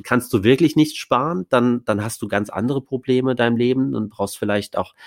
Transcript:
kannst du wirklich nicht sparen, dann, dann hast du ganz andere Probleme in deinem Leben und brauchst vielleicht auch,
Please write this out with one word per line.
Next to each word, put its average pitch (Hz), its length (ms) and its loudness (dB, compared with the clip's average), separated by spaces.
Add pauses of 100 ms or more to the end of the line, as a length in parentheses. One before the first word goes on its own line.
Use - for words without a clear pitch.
kannst 120 280 -2
du 101 140 2
wirklich 139 320 4
nicht 151 180 4
sparen, 160 540 -2
dann, 120 340 2
dann 104 180 -2
hast 110 200 -8
du 104 80 -6
ganz 101 200 -2
andere 127 320 -2
Probleme 127 500 0
in 123 60 -2
deinem 117 200 2
Leben 127 380 0
und 107 160 -2
brauchst - 260 -6
vielleicht 104 400 -2
auch, - 160 -4 (140)